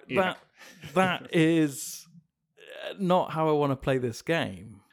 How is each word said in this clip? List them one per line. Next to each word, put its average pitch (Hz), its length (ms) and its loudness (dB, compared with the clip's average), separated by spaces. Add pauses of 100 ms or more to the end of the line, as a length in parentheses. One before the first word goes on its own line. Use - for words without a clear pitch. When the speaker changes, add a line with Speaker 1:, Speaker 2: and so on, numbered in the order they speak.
Speaker 1:
Yeah. 185 280 0 (580)
Speaker 2:
that, - 20 -
that 185 340 2
Speaker 1:
<laughs> - 60 -2
Speaker 2:
is, 160 720 2 (840)
uh, - 80 -10
not 180 340 2
how 160 180 0
I - 20 4
wanna 147 240 2
play 135 220 0
this 123 240 -4
game. 113 600 -4 (120)